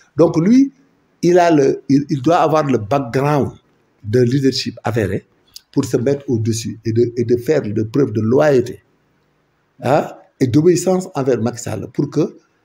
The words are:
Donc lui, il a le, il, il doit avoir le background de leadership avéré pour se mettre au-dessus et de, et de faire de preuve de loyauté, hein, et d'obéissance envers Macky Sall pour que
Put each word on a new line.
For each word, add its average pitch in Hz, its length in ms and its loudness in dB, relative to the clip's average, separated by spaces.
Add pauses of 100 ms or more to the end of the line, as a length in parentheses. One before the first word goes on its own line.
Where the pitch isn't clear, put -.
(140)
Donc 160 220 2
lui, 247 360 4 (500)
il 175 160 4
a 170 120 4
le, 143 380 2
il, 139 220 2
il 139 100 -4
doit 156 160 2
avoir 156 280 2
le 135 120 0
background 131 760 -2 (520)
de 107 160 2
leadership 131 640 0
avéré 107 420 -4 (460)
pour 139 140 -2
se - 100 -2
mettre 135 320 -2
au-dessus 110 560 -4
et 113 80 -4
de, 117 240 0
et 120 80 -2
de 120 140 0
faire 143 240 -2
de 104 200 -4
preuve 117 300 -2
de 110 80 -4
loyauté, 127 640 0 (1000)
hein, 139 260 0 (300)
et 139 80 2
d'obéissance 180 680 2
envers 131 260 -2
Macky 117 220 -6
Sall 107 320 -10
pour 139 160 -4
que 175 260 -4 (280)